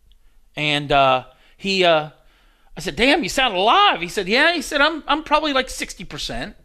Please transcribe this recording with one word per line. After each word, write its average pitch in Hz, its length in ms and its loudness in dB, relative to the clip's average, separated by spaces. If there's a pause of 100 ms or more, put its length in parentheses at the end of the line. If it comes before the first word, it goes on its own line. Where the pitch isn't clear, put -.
(560)
And, 147 360 -2
uh, 131 320 4 (320)
he, 190 280 0
uh, 156 260 2 (680)
I 165 40 -12
said, 156 160 -8
"Damn, 269 260 2
you 233 60 -4
sound 247 260 -2
alive." 254 460 4
He 175 80 -6
said, 180 200 -6
"Yeah." 294 260 2
He 302 80 -4
said, 294 180 -4
"I'm, 311 260 0
I'm 294 160 -2
probably, 302 300 0
like, 262 160 -2
sixty - 360 -12
percent." 135 600 -10